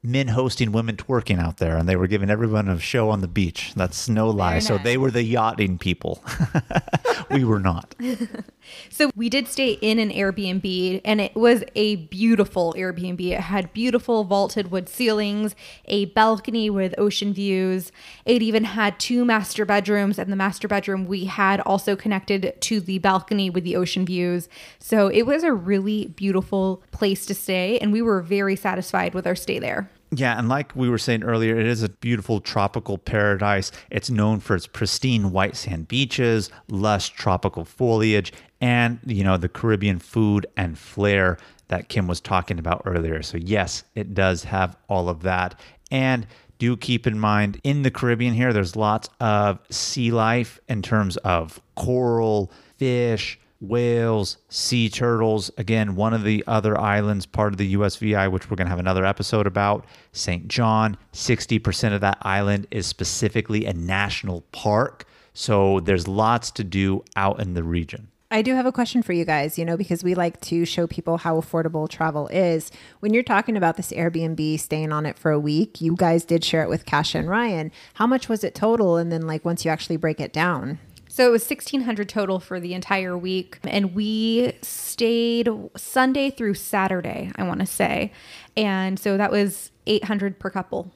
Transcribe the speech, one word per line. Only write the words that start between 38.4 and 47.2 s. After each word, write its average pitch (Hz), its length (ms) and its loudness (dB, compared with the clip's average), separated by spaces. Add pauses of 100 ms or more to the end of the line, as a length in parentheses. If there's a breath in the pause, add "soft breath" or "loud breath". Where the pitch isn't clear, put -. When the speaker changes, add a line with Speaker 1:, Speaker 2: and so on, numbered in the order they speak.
Speaker 1:
and, 120 440 2
you 101 200 0
know, 95 100 6
the 87 140 0
Caribbean 101 500 0
food 104 460 2 (100)
and 85 220 -4
flair 98 600 2 (300 loud breath)
that 90 220 -4
Kim 95 180 0
was 87 140 -2
talking 90 380 -2
about 82 260 -4
earlier. 82 360 -2
So - 160 -8
yes, 92 460 -2 (120)
it 104 180 -6
does 92 320 2
have 92 320 -2 (100)
all 90 220 0
of 82 140 -6
that. 90 360 -2 (320 loud breath)
And 131 360 0 (320 soft breath)
do 120 180 0
keep 117 280 -2
in 107 140 0
mind, 104 440 2